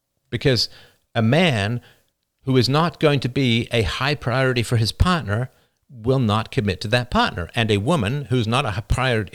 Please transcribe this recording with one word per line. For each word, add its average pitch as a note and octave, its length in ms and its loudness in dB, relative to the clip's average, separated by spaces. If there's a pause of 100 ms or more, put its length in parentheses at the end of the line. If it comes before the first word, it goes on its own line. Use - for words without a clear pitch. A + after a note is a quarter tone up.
(300)
Because B2 380 0 (480)
a A#2 60 2
man A#2+ 600 2 (600)
who C3 140 2
is B2 100 4
not D3+ 320 0
going C#3+ 200 4
to B2 100 -4
be A#2+ 420 0
a A#2 100 2
high C3+ 340 -2
priority B2+ 480 0
for A#2+ 140 0
his A2 160 0
partner C3 580 0 (380)
will B2+ 280 -2
not A2 320 0
commit G2+ 300 -2
to - 80 -8
that A#2+ 240 -2
partner. G#3 420 -2
And A2+ 160 0
a G#2 80 4
woman C#3 480 0
who's B2 220 0
not B2 180 0
a A2 60 -2
hi-, G2 100 -4
prior-, B2 540 -2